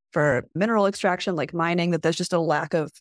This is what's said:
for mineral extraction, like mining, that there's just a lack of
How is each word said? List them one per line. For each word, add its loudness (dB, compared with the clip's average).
for 2
mineral 2
extraction, 0
like -4
mining, 0
that 0
there's 0
just -4
a 2
lack 0
of -2